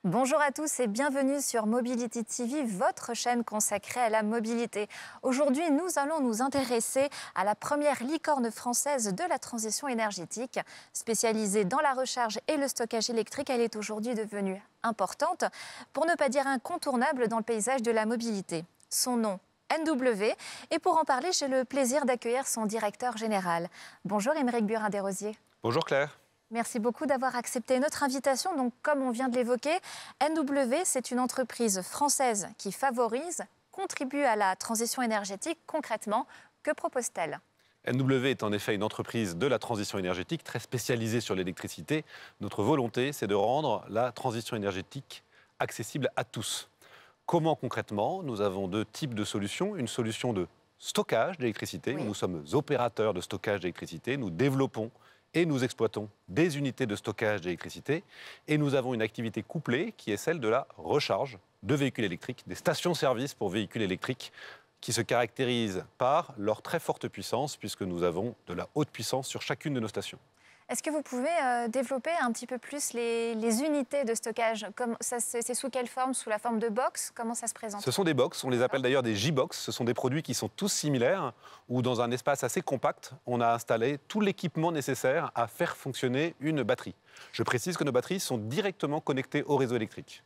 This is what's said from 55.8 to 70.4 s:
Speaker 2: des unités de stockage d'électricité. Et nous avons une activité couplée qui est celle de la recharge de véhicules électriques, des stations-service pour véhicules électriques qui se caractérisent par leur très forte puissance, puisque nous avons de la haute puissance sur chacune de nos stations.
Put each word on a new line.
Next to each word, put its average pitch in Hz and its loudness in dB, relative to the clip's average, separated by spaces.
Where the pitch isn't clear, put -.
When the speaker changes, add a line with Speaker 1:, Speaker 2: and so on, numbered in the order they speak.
Speaker 2:
des 143 2
unités 135 0
de 104 0
stockage 107 0
d'électricité. - -4
Et 151 4
nous 147 4
avons 131 2
une 113 0
activité 110 -2
couplée 160 -2
qui - -2
est 202 0
celle - -2
de 113 0
la 117 2
recharge 107 0
de 104 2
véhicules 135 0
électriques, 90 -6
des 90 -6
stations-service 143 0
pour 104 -2
véhicules 90 -2
électriques 95 -2
qui - -4
se 117 0
caractérisent 117 0
par 135 2
leur 107 0
très - -2
forte - -2
puissance, 123 -4
puisque - -8
nous 87 0
avons 87 0
de 87 -8
la 87 -6
haute 147 0
puissance 131 -4
sur - -8
chacune 147 -4
de 127 0
nos 110 -2
stations. - -8